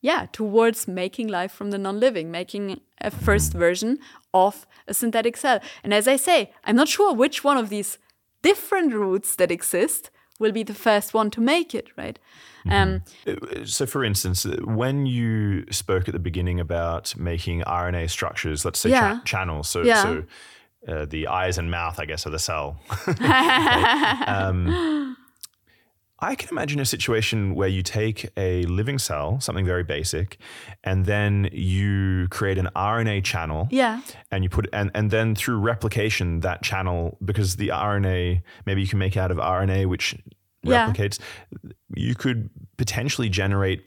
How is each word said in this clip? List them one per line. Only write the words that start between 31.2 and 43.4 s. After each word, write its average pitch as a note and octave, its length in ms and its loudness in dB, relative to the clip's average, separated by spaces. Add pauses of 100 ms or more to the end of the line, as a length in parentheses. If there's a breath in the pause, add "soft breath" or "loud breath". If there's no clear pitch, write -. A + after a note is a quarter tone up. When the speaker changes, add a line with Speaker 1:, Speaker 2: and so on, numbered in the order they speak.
Speaker 2:
you F#2+ 800 0
create G2 280 -2
an F#2 180 0
R G#2+ 240 0
N A2+ 80 2
A G2+ 120 0
channel. E2 520 -2
Speaker 1:
Yeah. B3 280 0 (300 loud breath)
Speaker 2:
And F#2+ 140 -2
you F2+ 60 0
put, - 220 -2
and, G2+ 220 -2
and G#2+ 160 0
then A2 240 2
through A#2 240 -2
replication, G#2 800 0
that F2+ 220 -4
channel, F2 600 -2
because F#2+ 320 0
the - 160 -2
R G2+ 240 0
N G2+ 80 2
A, F2+ 380 0 (240 loud breath)
maybe G2 160 0
you F#2+ 40 -2
can G2 140 0
make F#2+ 160 0
out F#2 160 0
of E2 80 -2
R F2+ 220 0
N G2 80 2
A, F#2+ 160 2
which - 280 -2 (500)
Speaker 1:
Yeah. A#3+ 220 4
Speaker 2:
replicates, G2+ 320 -2 (800 loud breath)
you A#2 180 0
could A#2 340 -2 (280)
potentially B2 520 -2
generate G2 580 0